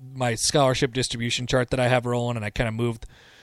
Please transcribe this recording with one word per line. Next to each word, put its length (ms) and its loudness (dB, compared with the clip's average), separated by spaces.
my 200 -2
scholarship 580 2
distribution 540 -2
chart 240 2
that 80 0
I 80 2
have 180 2
rolling, 300 0
and 100 -4
I 60 -4
kinda 200 0
moved, 340 -2